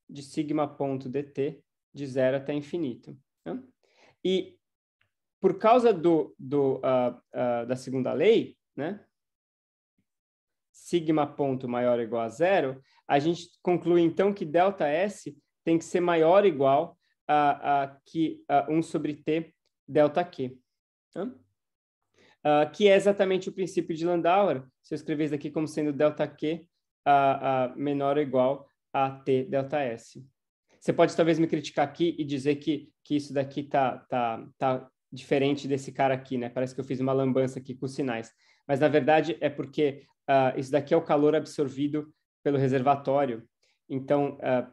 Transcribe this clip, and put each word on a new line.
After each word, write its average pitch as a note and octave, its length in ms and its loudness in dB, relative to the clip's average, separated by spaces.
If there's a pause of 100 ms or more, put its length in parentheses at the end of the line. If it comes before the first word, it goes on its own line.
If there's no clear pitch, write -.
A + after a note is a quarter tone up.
de C#3+ 160 -16
sigma D3+ 420 -4
ponto C#3 420 -6
D C3+ 140 -4
T C#3+ 400 -8 (320)
de C#3 140 -10
zero C3 300 0
até C3+ 140 -8
infinito, C#3+ 640 -8 (300)
né? A#3+ 160 -10 (600)
E F#3 340 -2 (840)
por F#3 180 2
causa A#3 340 6
do, E3 440 2
do, C3+ 460 -2
ah, B2+ 400 0 (100)
ah, B2 340 -2
da B2+ 100 -4
segunda B2+ 360 -4
lei, E3+ 460 2 (180)
né? F3 280 -8 (1700)
Sigma D#3 540 0
ponto C3+ 420 -4
maior B2 300 2
ou A#2+ 60 -2
igual A#2 180 -4
a A2+ 60 -4
zero, C#3+ 540 -2 (240)
a C#3+ 120 2
gente E3 300 -2 (140)
conclui, E3+ 400 2
então, F#3+ 300 2
que G3 120 -6
delta E3+ 420 0
S D#3+ 500 -4 (280)
tem E3 140 2
que E3 60 -10
ser - 160 -2
maior F3 420 4
ou G#3 60 6
igual C#3 500 0 (300)
a, C#3+ 540 2
a, C3+ 220 -10
que, - 440 -4
a C#3+ 220 2
um D#3+ 120 0
sobre D3+ 320 -4
T D#3 400 -4 (320)
delta D3 380 2
Q, C3 340 -10 (560)
né? A#3+ 180 -8 (1080)
Ah, D3+ 240 4
que G3+ 220 4
é G3 80 8
exatamente F#3+ 520 2
o G3 40 -10
princípio E3+ 420 -4
de D#3+ 120 -4
Landauer, E3+ 600 2 (160)
se - 120 -12
eu - 20 -6
escrever D#3 300 -4
isso C#3+ 80 -4
aqui D3 160 -6
como D#3 180 -4
sendo D3+ 240 -4
delta D3+ 340 0
Q, D#3 400 -6 (380)
ah, C3+ 600 2
ah, B2 120 -6
menor C#3+ 400 -2
ou D3+ 60 0
igual C3 440 0 (260)
a C3+ 180 0
T C3+ 340 -2
delta C3+ 360 -4
S. B2 460 -8 (540)
Você - 120 -2
pode E3 220 4
talvez E3 240 2
me E3 80 2
criticar D3+ 400 -2
aqui E3 320 -2
e D#3 60 -4
dizer C#3+ 320 -2
que, C#3+ 340 -6 (140)
que D3 100 -4
isso C#3+ 200 -4
daqui C3+ 280 -4
tá, C#3 360 0 (100)
tá, A#2 480 -4
tá C3 340 -2 (220)
diferente C#3 560 -2
desse C3+ 240 -4
cara C3+ 220 2
aqui, C3 240 -6
né? A#2+ 100 -6
Parece B2+ 260 -6
que - 60 -10
eu C3 40 -6
fiz C3 160 -6
uma C3 120 0
lambança C3 460 0
aqui B2+ 160 -14
com C3+ 100 -12
os C3+ 100 -8
sinais. A#2 380 -6 (340)
Mas, C#3 140 0
na D3 80 6
verdade, D3+ 520 4
é D3 100 0
porque, C#3 560 -4 (200)
ah, C3 300 2
isso C3+ 160 -6
daqui C#3+ 220 0
é - 20 6
o E3 80 2
calor D3+ 300 4
absorvido D3 760 -4 (320)
pelo C#3+ 140 0
reservatório. C3+ 880 0 (400)
Então, C#3 540 -2
ah, B2+ 320 -2